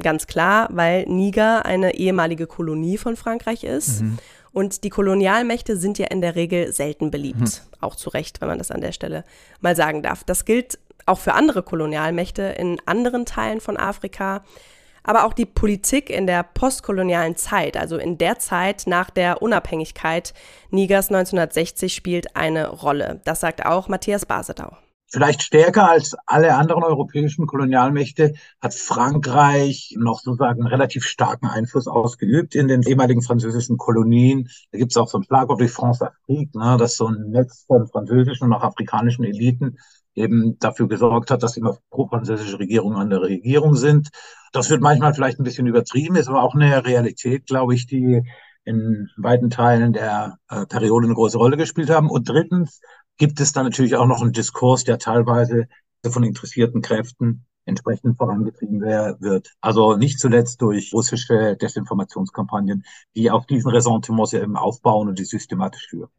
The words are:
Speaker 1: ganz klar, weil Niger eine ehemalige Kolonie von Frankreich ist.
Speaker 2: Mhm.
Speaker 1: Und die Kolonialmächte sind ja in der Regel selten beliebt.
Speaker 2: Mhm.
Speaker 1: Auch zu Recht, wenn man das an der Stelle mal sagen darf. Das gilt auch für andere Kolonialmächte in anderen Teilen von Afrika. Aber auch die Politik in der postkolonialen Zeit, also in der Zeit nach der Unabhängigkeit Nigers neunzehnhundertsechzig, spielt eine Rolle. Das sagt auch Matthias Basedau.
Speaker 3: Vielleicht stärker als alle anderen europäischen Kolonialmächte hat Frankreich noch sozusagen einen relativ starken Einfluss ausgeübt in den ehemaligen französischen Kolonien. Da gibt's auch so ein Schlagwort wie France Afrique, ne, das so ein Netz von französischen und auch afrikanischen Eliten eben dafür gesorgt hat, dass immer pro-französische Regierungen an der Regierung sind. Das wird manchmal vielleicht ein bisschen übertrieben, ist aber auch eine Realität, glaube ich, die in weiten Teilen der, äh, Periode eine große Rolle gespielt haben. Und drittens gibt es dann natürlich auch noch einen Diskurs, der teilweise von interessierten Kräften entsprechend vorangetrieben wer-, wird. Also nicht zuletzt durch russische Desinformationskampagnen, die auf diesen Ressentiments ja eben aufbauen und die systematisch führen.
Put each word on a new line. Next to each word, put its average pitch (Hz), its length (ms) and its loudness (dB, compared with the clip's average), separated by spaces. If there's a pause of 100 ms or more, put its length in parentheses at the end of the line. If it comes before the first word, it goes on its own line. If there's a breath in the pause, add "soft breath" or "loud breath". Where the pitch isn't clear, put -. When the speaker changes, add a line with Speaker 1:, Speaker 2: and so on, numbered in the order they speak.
Speaker 1:
ganz 156 240 -2
klar, 196 460 0
weil 175 340 0
Niger 208 600 2
eine 185 300 0
ehemalige 170 520 -2
Kolonie 165 500 -4
von 233 200 -6
Frankreich 233 480 -8
ist. 135 360 -4
Speaker 2:
Mhm. 110 160 -4 (360 loud breath)
Speaker 1:
Und 196 320 -6
die 196 40 -6
Kolonialmächte 202 840 0
sind 190 220 -4
ja 196 80 -4
in 185 160 -4
der 170 160 -2
Regel 170 340 -2
selten 147 400 -4
beliebt. 135 300 -6
Speaker 2:
Mhm. - 400 -6
Speaker 1:
Auch - 160 -8
zu - 120 -12
Recht, - 300 -8
wenn - 80 -6
man - 100 -4
das - 140 -10
an - 80 -8
der - 140 -8
Stelle - 320 -10 (340 soft breath)
mal 175 160 0
sagen 151 260 0
darf. - 220 -8
Das - 220 -4
gilt 240 340 0 (260)
auch 185 140 2
für - 140 -2
andere 277 280 2
Kolonialmächte 160 840 -4
in 180 420 -4
anderen 240 400 -2
Teilen 220 340 -6
von 202 160 -6
Afrika. 196 680 -6 (580 soft breath)
Aber 226 220 2
auch 220 80 -2
die 233 120 -2
Politik 214 640 -2
in 190 160 -4
der 175 180 0
postkolonialen 185 920 -2
Zeit, 180 400 -4
also 160 220 -6
in 170 200 -6
der 185 220 0
Zeit 190 480 -4
nach 180 220 0
der 175 320 -2
Unabhängigkeit 165 920 -4 (380 loud breath)
Nigers 196 380 2
neunzehnhundertsechzig, 185 840 -2
spielt - 440 -6
eine 160 320 -2
Rolle. - 560 -4
Das 160 160 -4
sagt - 240 -4
auch 175 240 0
Matthias 202 360 -4
Basedau. - 520 -8 (340)
Speaker 3:
Vielleicht 147 320 2
stärker 180 440 6
als 160 280 4 (100)
alle 151 300 4
anderen 160 280 2
europäischen 151 600 -2
Kolonialmächte 135 880 2 (260 loud breath)
hat - 140 -4
Frankreich 139 1200 2
noch 117 220 0
sozusagen 123 420 -2
einen 120 60 0
relativ 127 380 0
starken - 400 -4
Einfluss 117 420 -2
ausgeübt 117 680 0
in 139 120 2
den 127 140 4
ehemaligen 127 400 2
französischen 117 560 -2
Kolonien. 120 720 2 (220 loud breath)
Da 104 80 -8
gibt's 120 180 0
auch 113 100 2
so 104 120 -4
ein 98 40 -4
Schlagwort 127 380 0
wie 117 60 4
France 123 380 -2
Afrique, - 500 -6
ne, 117 240 2
das 117 180 0
so 113 80 0
ein 107 240 -4
Netz 123 380 -2
von 120 200 4
französischen 127 600 0
und 117 60 4
auch - 100 0
afrikanischen 117 600 -2
Eliten 120 540 -2 (380 soft breath)
eben 113 440 0
dafür 110 300 0
gesorgt 113 400 0
hat, 123 140 2
dass 117 120 -2
immer 110 220 -4 (140)
pro-französische 113 640 -4
Regierungen 101 400 -2
an 101 120 -2
der 95 120 0
Regierung 127 540 2
sind. 147 340 4 (440 loud breath)
Das 127 160 -2
wird 139 120 4
manchmal 147 320 4
vielleicht 131 260 -2
ein 135 40 -2
bisschen 123 240 -2
übertrieben, 131 480 0
ist 139 140 2
aber 131 120 2
auch 131 140 0
eine 143 300 6
Realität, 123 600 0
glaube 127 300 0
ich, 123 100 -2
die 127 380 2 (400 loud breath)
in 110 540 -2
weiten 120 320 2
Teilen 117 440 4
der, 107 460 -4 (100)
äh, 101 160 -6
Periode 110 400 2
eine 117 100 2
große 113 220 2
Rolle 123 200 4
gespielt 156 320 -2
haben. 151 200 4
Und 120 180 -2
drittens 165 520 -2 (380 soft breath)
gibt 147 220 0
es 143 140 0
dann 131 120 -2
natürlich 123 300 0
auch 120 120 4
noch 127 140 2
einen 120 120 2
Diskurs, 123 500 0
der 113 140 0
teilweise 120 680 0 (380 soft breath)
von 120 180 0
interessierten 117 580 -2
Kräften 117 640 -4 (220)
entsprechend - 500 -2
vorangetrieben 104 640 -4
wer-, 107 400 -2
wird. 95 400 -2
Also 110 340 4
nicht 131 240 0
zuletzt 117 420 2
durch 104 320 0
russische 110 640 0
Desinformationskampagnen, 98 1300 -4 (320 loud breath)
die 113 160 2
auf 113 140 2
diesen 120 260 0
Ressentiments 113 640 2
ja 101 100 -2
eben 101 140 -4
aufbauen 107 500 0
und 95 100 -4
die 92 60 -6
systematisch - 640 -6
führen. 82 300 -14